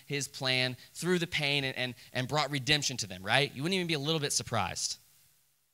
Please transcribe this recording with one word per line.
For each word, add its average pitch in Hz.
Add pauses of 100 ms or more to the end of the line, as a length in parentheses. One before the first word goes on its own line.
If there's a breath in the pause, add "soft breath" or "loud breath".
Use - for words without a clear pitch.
his 143
plan 127 (180 loud breath)
through 180
the 170
pain 143
and, 131
and, 123 (160 loud breath)
and 127
brought 139
redemption 139
to 107
them, 92
right? 131
You 131
wouldn't 185
even 180
be 165
a 147
little 156
bit 143
surprised. - (760)